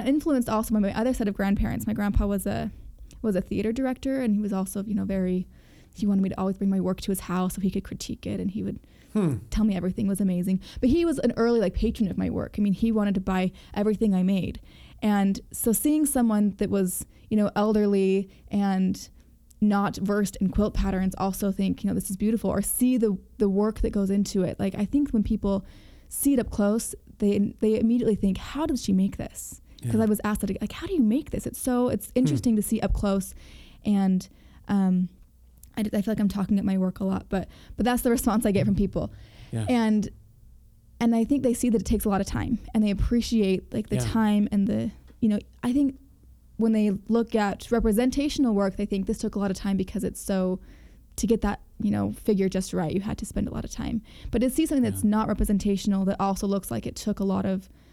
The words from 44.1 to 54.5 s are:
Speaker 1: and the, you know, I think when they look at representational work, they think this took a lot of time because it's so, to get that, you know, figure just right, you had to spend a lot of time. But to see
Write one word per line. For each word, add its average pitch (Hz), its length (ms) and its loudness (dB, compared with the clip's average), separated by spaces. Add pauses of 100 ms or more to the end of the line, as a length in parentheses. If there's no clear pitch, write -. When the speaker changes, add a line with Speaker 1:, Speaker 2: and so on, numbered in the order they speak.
Speaker 1:
and 202 160 2
the, 220 240 -2 (300)
you 220 80 2
know, 208 100 0 (240)
I 247 80 0
think 269 240 2 (640)
when 226 160 4
they 214 180 4 (160)
look 226 280 0
at 208 360 0
representational 240 840 2
work, 196 220 2
they 208 100 -2
think 196 180 -2
this 214 140 -2
took 208 160 -4
a 208 40 -2
lot 196 120 0
of 190 60 -4
time 196 200 -2
because 185 260 -4
it's - 160 -4
so, 185 400 0 (580)
to 214 100 -2
get 214 140 4
that, 208 200 -2 (180)
you 208 120 0
know, 208 220 0
figure 190 360 0
just 185 240 -4
right, 180 200 -2
you 196 80 0
had 208 180 -6
to 220 60 -8
spend - 220 -4
a - 40 -8
lot - 120 -8
of - 80 -10
time. - 300 -6 (300)
But 240 100 0
to 254 80 2
see 320 160 0